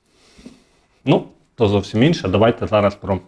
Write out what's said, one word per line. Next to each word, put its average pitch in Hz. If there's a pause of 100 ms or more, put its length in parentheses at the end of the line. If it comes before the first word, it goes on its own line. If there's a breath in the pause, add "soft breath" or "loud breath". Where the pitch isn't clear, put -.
(1040 loud breath)
Ну, 147 (280)
то 113
зовсім 104
інше. 160
Давайте 104
зараз 101
про 92